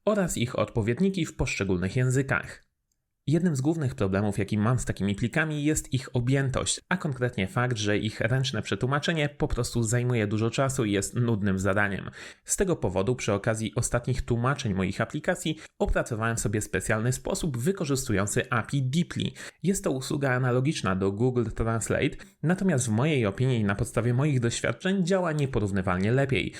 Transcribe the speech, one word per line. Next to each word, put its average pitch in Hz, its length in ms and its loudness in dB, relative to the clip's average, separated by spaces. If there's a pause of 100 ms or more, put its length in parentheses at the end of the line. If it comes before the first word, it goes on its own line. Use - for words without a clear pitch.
oraz 202 320 2
ich 113 220 -2
odpowiedniki 123 680 2
w - 100 -12
poszczególnych 95 600 0
językach. 127 720 0 (580)
Jednym 160 280 2
z 131 60 -2
głównych 151 340 0
problemów, 98 420 0
jaki 104 200 0
mam 113 220 2
z - 60 -2
takimi 101 300 -2
plikami, 151 480 -2
jest 151 300 0
ich - 220 -4
objętość, 127 720 0
a 180 80 2
konkretnie 120 500 -2
fakt, 123 300 -2
że 104 200 0
ich 107 220 -4
ręczne 131 420 0
przetłumaczenie 143 680 0
po - 180 -4
prostu 120 360 -2
zajmuje 120 440 2
dużo 110 220 0
czasu 135 360 0
i 104 60 0
jest 101 240 0
nudnym 104 440 2
zadaniem. 98 500 0 (360)
Z - 120 -4
tego 185 180 2
powodu 95 400 0
przy - 180 -2
okazji 110 420 -2
ostatnich 120 460 0
tłumaczeń 120 520 0
moich 92 280 0
aplikacji 156 580 -2 (200)
opracowałem 117 580 0
sobie 107 240 -2
specjalny 110 500 0
sposób - 460 -2
wykorzystujący 127 920 0
api 123 320 0
Deeply. 139 480 0 (320)
Jest 190 200 0
to 170 80 0
usługa 139 400 0
analogiczna 127 640 2
do 98 160 2
Google 117 340 2 (100)
Translate, 113 640 0 (260)
natomiast 165 420 2
w 123 40 -4
mojej 127 360 2
opinii 123 340 2
i 107 40 2
na 98 120 2
podstawie 120 380 0
moich 135 260 2
doświadczeń 135 640 0
działa 180 260 2
nieporównywalnie 101 800 0
lepiej. 127 480 2